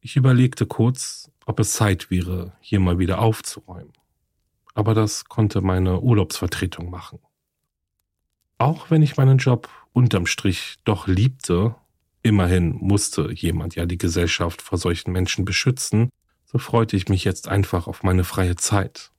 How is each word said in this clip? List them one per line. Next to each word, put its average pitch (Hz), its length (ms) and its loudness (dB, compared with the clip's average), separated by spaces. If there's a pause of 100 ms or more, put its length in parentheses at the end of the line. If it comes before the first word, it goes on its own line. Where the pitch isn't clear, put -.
Ich - 140 -16
überlegte 127 520 4
kurz, - 640 -2 (120)
ob - 140 -6
es 107 140 0
Zeit 98 360 0
wäre, 90 520 -4
hier - 180 -2
mal 92 220 2
wieder 92 180 0
aufzuräumen. - 760 -4 (840)
Aber 107 200 2
das 107 300 0
konnte 101 360 0
meine 92 400 0
Urlaubsvertretung 92 880 -2
machen. 90 300 -16 (1400)
Auch 151 320 0
wenn 160 120 6
ich 143 140 2
meinen 135 220 6
Job 127 300 2 (240)
unterm 107 340 2
Strich - 580 -4
doch 104 240 0
liebte, 101 680 0 (480)
immerhin 90 540 2
musste 95 560 -2
jemand 80 420 -4
ja 85 120 -4
die 87 120 -4
Gesellschaft 85 640 -2
vor - 160 -4
solchen 85 320 -2
Menschen 90 340 -2
beschützen, 117 680 0 (340)
so - 140 -4
freute 113 380 0
ich 95 120 -2
mich 95 160 2
jetzt - 240 -4
einfach 92 400 0
auf - 160 -12
meine 92 180 2
freie 90 320 -2
Zeit. - 640 -4